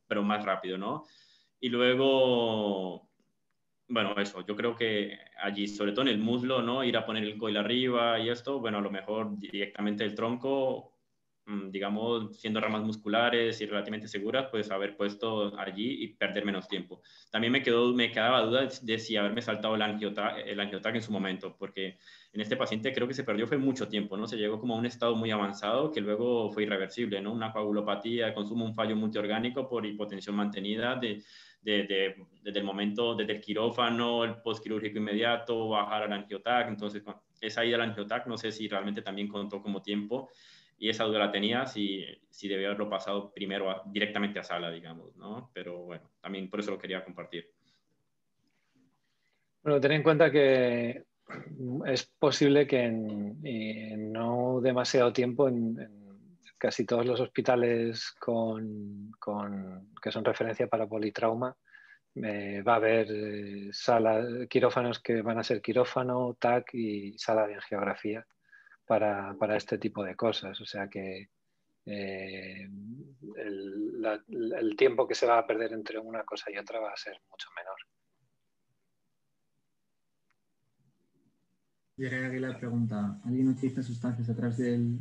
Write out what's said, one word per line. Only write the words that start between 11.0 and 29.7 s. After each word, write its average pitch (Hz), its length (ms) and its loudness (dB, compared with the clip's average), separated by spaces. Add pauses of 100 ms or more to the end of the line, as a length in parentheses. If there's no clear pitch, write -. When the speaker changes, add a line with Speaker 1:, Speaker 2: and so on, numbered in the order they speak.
Speaker 1:
mm, 98 240 -6
digamos, 107 680 -2
siendo 110 200 0
ramas 107 220 0
musculares 110 800 2
y 104 60 -2
relativamente 107 420 -4
seguras, 113 420 -2
pues 104 200 -2
haber 101 260 -2
puesto 104 640 -2
allí 101 460 -4
y 110 100 -8
perder 101 320 -2
menos 95 220 -2
tiempo. 90 340 -6 (280)
También 117 220 2
me 131 100 4
quedó, 120 300 4
me 120 180 4
quedaba 117 320 4
duda 123 260 2 (140)
de 110 160 -2
si 110 200 -4
haberme 104 240 0
saltado 110 320 -2
el 107 80 2
angiota-, 104 580 -2
el 107 200 -6
angiotac 101 340 -4
en 113 80 -2
su 113 100 -6
momento, 95 460 -4
porque 95 400 -8 (340)
en 104 80 -6
este 107 160 -2
paciente 110 380 -2
creo 123 120 0
que 131 80 -4
se 131 100 -4
perdió 110 220 0
fue 147 120 0
mucho 131 300 0
tiempo, 98 280 -2
¿no? 107 100 -4
Se 120 120 -6
llegó 107 200 0
como 117 160 -2
a 110 40 0
un 117 80 0
estado 120 300 2
muy 113 140 0
avanzado 107 600 0
que 117 80 -2
luego 107 500 0
fue 107 140 0
irreversible, 101 560 -2
¿no? 104 120 -4
Una 113 200 -4
coagulopatía, 107 840 0
consumo, 110 300 -2
un 110 100 -4
fallo 110 220 0
multiorgánico 110 720 0
por 117 180 -2